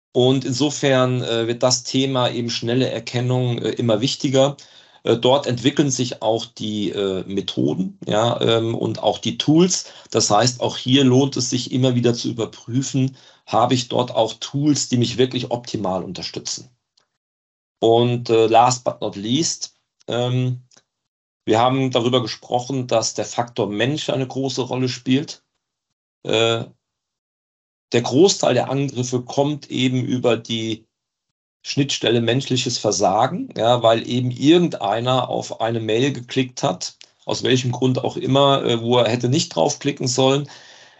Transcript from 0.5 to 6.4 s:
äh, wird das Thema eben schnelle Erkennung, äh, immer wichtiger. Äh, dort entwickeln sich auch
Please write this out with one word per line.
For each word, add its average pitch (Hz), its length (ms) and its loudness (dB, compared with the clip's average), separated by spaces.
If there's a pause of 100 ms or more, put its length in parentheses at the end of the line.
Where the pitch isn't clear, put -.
äh, 113 260 -2
wird 120 160 -2
das 127 200 2
Thema 135 460 0
eben 117 200 -4
schnelle 120 400 0
Erkennung, 123 720 -2
äh, - 120 -2
immer 113 300 0
wichtiger. 135 560 2 (460)
Äh, 113 140 2
dort 127 300 4
entwickeln 131 420 0
sich 127 320 -4
auch 113 240 0